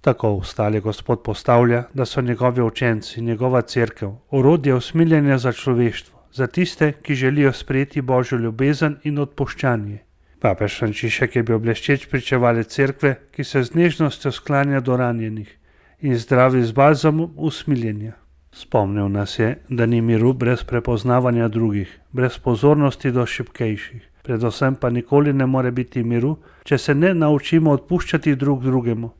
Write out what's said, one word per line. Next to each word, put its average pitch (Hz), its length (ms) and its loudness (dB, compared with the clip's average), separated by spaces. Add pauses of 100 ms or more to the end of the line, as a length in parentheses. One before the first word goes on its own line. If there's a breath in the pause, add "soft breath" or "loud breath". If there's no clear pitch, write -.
Tako 117 340 0
ustali 104 460 -2
Gospod 110 420 -4
postavlja, 120 600 2 (100)
da 135 100 -2
so - 160 -6
njegovi 123 420 0
učenci, 113 580 -2
njegova 117 420 0
Cerkev, 117 480 -4 (200)
orodje 139 440 4
usmiljenja 147 640 2
za 123 140 -2
človeštvo, 120 680 -2 (140)
za 131 140 -2
tiste, 165 460 0 (100)
ki 151 120 -2
želijo 135 380 2
sprejeti 139 480 -4
Božjo 127 380 0
ljubezen 139 640 0
in 147 160 -4
odpuščanje. 120 800 -4 (420)
Papež 104 380 -2
Frančišek 113 580 -2
je 120 60 0
bil 113 160 0
bleščeč 113 480 -2
pričevalec 120 600 0
Cerkve, 135 480 0 (160)
ki - 140 -8
se 135 180 0
z 120 120 -6
nežnostjo 156 580 0
sklanja 139 480 0
do 127 160 0
ranjenih 113 640 -4 (420 soft breath)
in 127 180 0
zdravi 127 440 4
z 113 100 -2
balzamom 151 640 2
usmiljenja. 117 760 -4 (400)
Spomnil 101 560 -2
nas 101 300 -4
je, 117 200 0 (100)
da 120 180 0
ni 117 140 2
miru 117 320 2
brez 123 320 -2
prepoznavanja 120 840 0
drugih, 107 520 -2 (120)
brez 127 260 -2
pozornosti 139 720 2
do 123 160 0
šibkejših. 110 760 -6 (200)
Predvsem 123 520 -2
pa 127 160 -2
nikoli 143 420 2
ne 135 140 2
more 131 240 0
biti 123 340 -4
miru, 120 320 0 (280 soft breath)
če 139 140 0
se 147 160 0
ne 175 200 4
naučimo 156 560 2
odpuščati 151 680 0
drug 135 260 0
drugemu 117 580 0